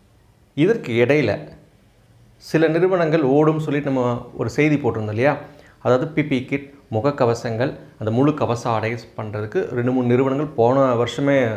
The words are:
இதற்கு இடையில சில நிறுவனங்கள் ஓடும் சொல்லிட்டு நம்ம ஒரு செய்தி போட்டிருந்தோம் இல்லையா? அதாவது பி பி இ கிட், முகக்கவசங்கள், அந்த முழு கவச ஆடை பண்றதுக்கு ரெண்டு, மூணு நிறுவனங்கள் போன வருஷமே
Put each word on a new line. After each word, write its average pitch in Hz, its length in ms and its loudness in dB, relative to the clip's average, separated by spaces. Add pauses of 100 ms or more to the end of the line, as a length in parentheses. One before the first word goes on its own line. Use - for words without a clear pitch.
(560)
இதற்கு 135 500 2
இடையில 120 500 0 (840)
சில 160 280 0
நிறுவனங்கள் 165 540 2
ஓடும் 151 380 4
சொல்லிட்டு 143 320 -2
நம்ம 123 460 -2
ஒரு 127 120 -4
செய்தி 151 260 2
போட்டிருந்தோம் 110 320 -2
இல்லையா? 120 300 0 (420)
அதாவது 127 280 0
பி 151 180 -2
பி 131 140 -2
இ 120 60 -6
கிட், 139 280 -8 (180)
முகக்கவசங்கள், 117 880 -2 (200)
அந்த 110 120 -4
முழு 139 220 2
கவச 120 360 -2
ஆடை 113 280 -2 (200)
பண்றதுக்கு 107 560 -6
ரெண்டு, 123 180 -2
மூணு 127 160 0
நிறுவனங்கள் 131 380 2
போன 131 480 4
வருஷமே 131 640 0